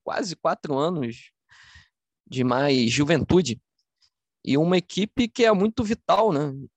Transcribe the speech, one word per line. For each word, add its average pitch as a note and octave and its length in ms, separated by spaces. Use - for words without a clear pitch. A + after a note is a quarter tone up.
quase F#3 320
quatro D#3 420
anos C#3+ 540
de B2+ 140
mais B2+ 480
juventude. C#3+ 720
E C3+ 140
uma E3+ 180
equipe G#3 520
que - 160
é A3 80
muito A3 320
vital, G#3 480
né? D3 200